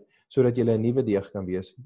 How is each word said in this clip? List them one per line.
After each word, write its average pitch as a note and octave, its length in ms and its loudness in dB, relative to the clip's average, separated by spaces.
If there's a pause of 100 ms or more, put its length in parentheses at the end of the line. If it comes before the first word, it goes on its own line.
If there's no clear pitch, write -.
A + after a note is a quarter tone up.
(300)
sodat B2 260 2
julle A#2 220 2
'n A2 40 0
nuwe A#2+ 220 0
deeg G2+ 280 -2
kan G2 140 -6
wees, F#2 300 -6 (100)